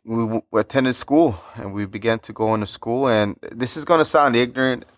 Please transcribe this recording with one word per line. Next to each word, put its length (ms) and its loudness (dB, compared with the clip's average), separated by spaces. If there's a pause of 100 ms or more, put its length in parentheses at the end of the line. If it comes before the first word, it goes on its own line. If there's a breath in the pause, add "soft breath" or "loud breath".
we 180 -2
w-, 200 -2 (100)
we 80 2
attended 340 0
school, 480 2 (140 loud breath)
and 160 -10
we 140 -6
began 340 -2
to 120 -16
go 220 0
into 120 -2
school. 420 -2
And 280 2 (140)
this 260 -6
is 80 -8
gonna 200 4
sound 320 4
ignorant 480 0 (140)